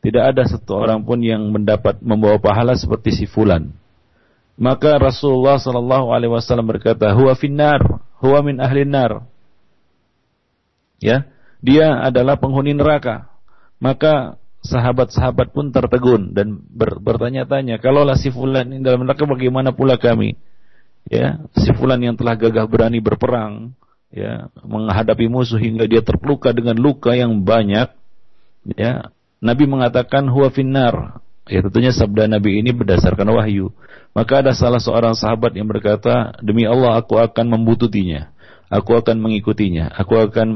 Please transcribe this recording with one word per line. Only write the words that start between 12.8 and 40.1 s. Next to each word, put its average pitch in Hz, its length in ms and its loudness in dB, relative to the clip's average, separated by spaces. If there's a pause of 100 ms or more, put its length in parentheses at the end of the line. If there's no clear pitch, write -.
Maka 135 560 0 (240)
sahabat-sahabat 123 880 0
pun 143 240 -6
tertegun 120 640 2
dan 104 240 -4
ber-, 107 400 -6
bertanya-tanya, 123 800 -4
"Kalaulah 139 320 4
si 135 160 -2
fulan 127 400 -4
ini 135 160 -8
dalam 127 240 0
neraka, 143 160 -2
bagaimana 131 480 -2
pula 131 240 2
kami?" 113 400 0 (720)
Ya, 135 320 -2 (160)
si - 160 2
fulan 127 320 0
yang 120 80 -2
telah 117 240 -2
gagah 110 320 0
berani 113 320 0
berperang, 110 720 -4 (400)
ya, 104 480 -10
menghadapi 110 640 -2
musuh 117 320 -2
hingga 110 320 -2
dia 113 160 2
terluka 135 480 0
dengan 117 240 0
luka 127 400 0
yang 117 240 0
banyak, 107 480 2 (880)
ya. - 320 -4 (320)
Nabi 120 240 2
mengatakan, 131 640 0
"Huwa 131 240 2
finnar." 131 720 -2 (240)
Ya, 95 160 0
tentunya 113 240 2
sabda 107 400 0
Nabi 104 320 0
ini 120 80 -2
berdasarkan 101 640 2
wahyu. 104 400 -2 (380)
Maka 131 320 0
ada 131 80 2
salah 120 320 0
seorang 117 320 0
sahabat 113 400 -2
yang 107 160 -6
berkata, 107 720 -2
"Demi 110 240 0
Allah, 120 320 2
aku 113 160 -2
akan 117 320 2
membututinya. 110 840 0 (380)
Aku 101 280 0
akan 113 280 0
mengikutinya. 104 760 -2
Aku 101 200 2